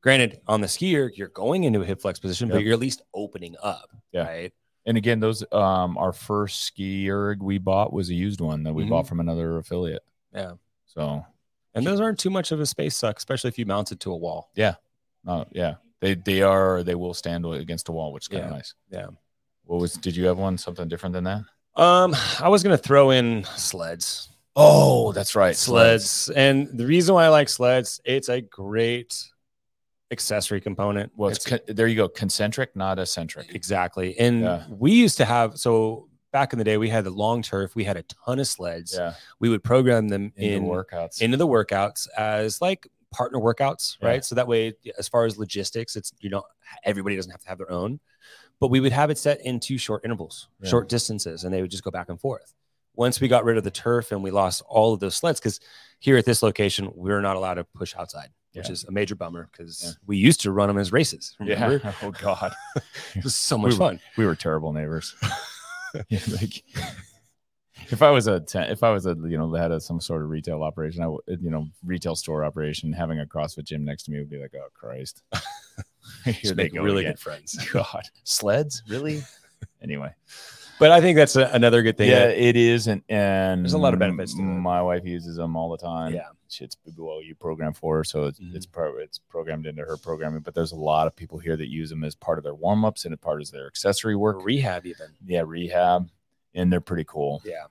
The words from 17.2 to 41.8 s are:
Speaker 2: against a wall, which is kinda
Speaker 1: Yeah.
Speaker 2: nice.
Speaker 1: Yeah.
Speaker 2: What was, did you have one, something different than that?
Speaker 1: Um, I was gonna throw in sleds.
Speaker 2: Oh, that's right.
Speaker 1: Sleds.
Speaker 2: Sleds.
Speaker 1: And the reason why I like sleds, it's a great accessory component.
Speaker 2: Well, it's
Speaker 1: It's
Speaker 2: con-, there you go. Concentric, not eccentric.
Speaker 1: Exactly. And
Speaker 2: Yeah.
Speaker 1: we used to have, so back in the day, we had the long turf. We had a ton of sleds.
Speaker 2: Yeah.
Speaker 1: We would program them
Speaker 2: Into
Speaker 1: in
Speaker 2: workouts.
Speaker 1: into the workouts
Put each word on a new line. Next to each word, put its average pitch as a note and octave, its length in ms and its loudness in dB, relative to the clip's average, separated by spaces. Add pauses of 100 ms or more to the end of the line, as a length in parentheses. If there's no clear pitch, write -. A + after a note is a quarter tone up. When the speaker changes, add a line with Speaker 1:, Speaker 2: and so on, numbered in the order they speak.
Speaker 2:
against E2 420 -8
a E2+ 60 -8
wall, D#2+ 180 -6
which C#2+ 120 -16
is - 60 -14
kinda - 180 -6
Speaker 1:
Yeah. - 40 -10
Speaker 2:
nice. - 220 -14 (180)
Speaker 1:
Yeah. F#2 160 -12 (580)
Speaker 2:
What F2 140 -4
was, F2 140 -2
did F2 240 -6
you F2+ 80 0
have F2+ 140 2
one, F#2+ 180 -2
something F2 320 -8
different F2 240 -6
than F2+ 120 -4
that? G2+ 180 -4 (380)
Speaker 1:
Um, F3 320 6 (280)
I E3+ 80 4
was G3+ 140 6
gonna F#3+ 140 6
throw C#3 340 8
in A#2 320 2 (120)
sleds. - 720 -6 (280)
Speaker 2:
Oh, C#3 580 10
that's G2+ 220 -2
right. F#2 200 6
Speaker 1:
Sleds. A2+ 540 6
Speaker 2:
Sleds. - 280 -2
Speaker 1:
And C#3 300 6 (100)
the A#2 100 -2
reason E3+ 280 6
why E3 100 8
I D#3+ 40 8
like D3 180 8
sleds, B2 560 2
it's C3 240 -2
a B2 140 -2
great A2+ 880 -4 (840)
accessory G#2 500 -4
component. G2+ 540 -4
Speaker 2:
Well, G#2 140 0
it's G#2 100 -4
Speaker 1:
It's - 80 -8 (180)
Speaker 2:
con-, G#2+ 100 -8
there A2+ 120 4
you A2+ 80 2
go. G#2+ 120 4
Concentric, G#2+ 680 -4
not F#2+ 240 -2
eccentric. E2 560 -8
Speaker 1:
Exactly. F#2 640 -4
And A#2 220 4
Speaker 2:
Yeah. F2 280 -2
Speaker 1:
we A#2+ 220 2
used A#3 260 6
to C3+ 80 4
have, A#2 320 0
so A2 500 2 (240)
back C3+ 220 0
in A#2+ 60 -6
the G#2+ 60 0
day, G#2+ 120 4
we A2 120 0
had A2 140 0
the F#2+ 80 -6
long A2 300 -2
turf. G2 340 -4
We A2+ 80 -2
had F#2+ 140 -4
a E2 60 -12
ton - 360 -8
of C#3 80 -2
sleds. E2+ 480 -8
Speaker 2:
Yeah. E2+ 200 -4 (240)
Speaker 1:
We A#2 100 2
would A2 140 2
program B2 460 4
them G2+ 260 -4
Speaker 2:
Into G2+ 200 -2
Speaker 1:
in F2+ 100 -2
Speaker 2:
workouts. F2+ 560 -6
Speaker 1:
into A#2+ 160 2
the E3 100 2
workouts G#2 600 0 (100)